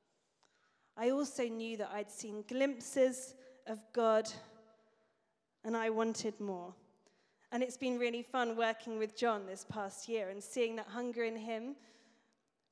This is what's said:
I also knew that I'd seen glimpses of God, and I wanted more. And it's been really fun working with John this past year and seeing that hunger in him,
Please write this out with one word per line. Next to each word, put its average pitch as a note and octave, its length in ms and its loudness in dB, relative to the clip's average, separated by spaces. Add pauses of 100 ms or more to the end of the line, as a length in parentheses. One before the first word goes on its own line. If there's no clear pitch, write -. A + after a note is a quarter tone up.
(960)
I A#3 140 4
also C#4 320 2
knew A3+ 340 -2
that G3+ 160 -4
I'd G#3 180 -4
seen G#3 360 -8
glimpses C4 880 2 (320)
of A3 120 -6 (140)
God, A3 360 6 (1300)
and A3+ 140 0
I A3+ 140 2
wanted A3 480 0
more. F#3 340 -6 (800)
And B3 100 0
it's B3+ 160 -2
been B3 220 0
really A#3+ 240 0
fun A#3+ 340 0
working A3+ 400 0
with A3 180 -2
John A3 300 2
this F#3+ 240 -10
past G3+ 400 -6
year A3 200 0
and G3+ 140 -8
seeing A3+ 340 0
that G#3+ 100 -8
hunger A#3 360 -4
in A3+ 120 0
him, A3+ 400 -6 (960)